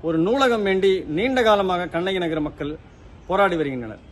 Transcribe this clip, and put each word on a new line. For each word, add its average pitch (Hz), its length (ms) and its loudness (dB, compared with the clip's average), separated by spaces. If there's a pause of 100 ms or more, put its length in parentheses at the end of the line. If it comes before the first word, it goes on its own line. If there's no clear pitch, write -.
ஒரு 165 180 0
நூலகம் 233 440 2
வேண்டி 190 220 4 (280)
நீண்ட 254 200 0 (100)
காலமாக 180 460 2
கண்ணகி 185 300 -2
நகர 156 240 -4
மக்கள் 147 240 -8 (560)
போராடி 190 320 2
வருகின்றனர். 123 500 -6